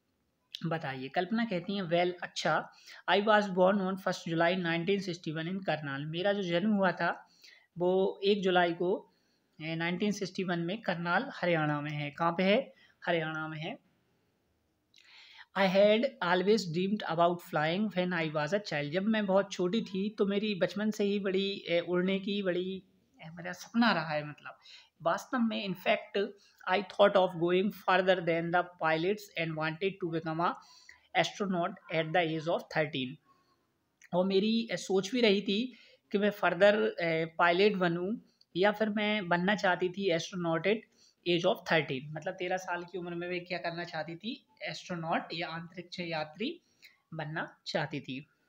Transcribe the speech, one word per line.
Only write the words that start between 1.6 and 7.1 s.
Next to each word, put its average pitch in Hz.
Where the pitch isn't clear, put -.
हैं, 196
"वेल, 175
अच्छा, 170
I 185
was 208
born 190
on 190
first 180
July 170
nineteen 170
sixty-one 165
in 190
करनाल।" 147
मेरा 175
जो 202
जन्म 175
हुआ 190
था -